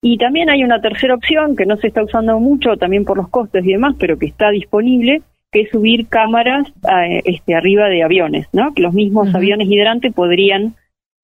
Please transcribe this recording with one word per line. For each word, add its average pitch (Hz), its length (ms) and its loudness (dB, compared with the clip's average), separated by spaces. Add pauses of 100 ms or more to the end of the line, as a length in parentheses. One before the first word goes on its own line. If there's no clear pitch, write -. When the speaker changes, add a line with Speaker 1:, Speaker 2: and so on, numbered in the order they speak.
Speaker 1:
y 240 160 2
también 302 320 0
hay 277 120 2
una 240 180 2
tercera 247 340 0
opción 233 400 0
que 190 100 -2
no 208 120 0
se 220 100 -4
está 214 160 -2
usando 220 360 -2
mucho, 254 380 0
también 196 280 0
por 196 120 -2
los 185 120 -6
costes 202 360 -2
y 190 60 2
demás, 247 280 0
pero 160 200 -2
que 156 80 -4
está 208 240 0
disponible, 240 720 0 (280)
que 208 100 2
es 208 100 -4
subir 226 360 0
cámaras, 233 600 0 (200)
eh, 175 380 0
este, 175 300 -2
arriba 196 320 2
de 175 160 0
aviones, 160 500 -2
¿no? 247 220 0
Que 185 80 0
los 175 100 0
mismos 202 360 0
Speaker 2:
Ujú. 185 80 0
Speaker 1:
aviones 202 320 0
hidrantes 226 440 0
podrían, 196 640 0 (480)